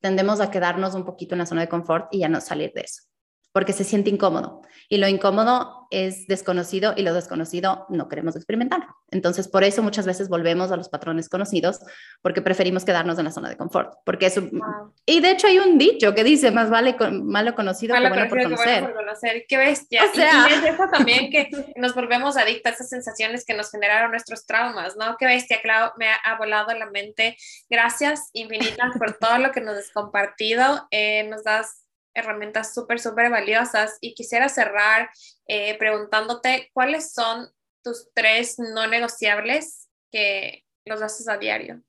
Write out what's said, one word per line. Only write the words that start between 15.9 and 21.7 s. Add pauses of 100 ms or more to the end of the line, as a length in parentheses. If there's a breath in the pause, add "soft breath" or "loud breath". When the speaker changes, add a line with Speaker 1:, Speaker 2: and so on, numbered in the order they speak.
Speaker 1:
que
dice,
"Más
vale
con-,
malo
conocido
Speaker 2:
Malo
Speaker 1:
que
bueno
por
Speaker 2:
conocido
que
bueno
Speaker 1:
conocer".
Speaker 2:
por
conocer.
Qué
bestia.
Speaker 1:
O
sea.
Speaker 2:
Y,
y
es (120)
eso
también
que
Speaker 1:
<laughs>